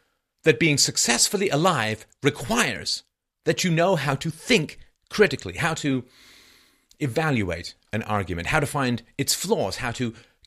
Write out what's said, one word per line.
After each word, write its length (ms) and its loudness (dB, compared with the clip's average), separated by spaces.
that 160 4
being 180 4
successfully 720 2
alive 560 0
requires 840 -2
that 180 0
you 80 2
know 240 4
how 200 0
to 140 -6
think 500 0
critically, 460 2
how 180 -2
to 320 -2
evaluate 760 -2
an 120 -4
argument, 440 -4
how 120 2
to 60 0
find 380 -2
its 160 -2
flaws, 440 -2
how 140 -6
to 220 -4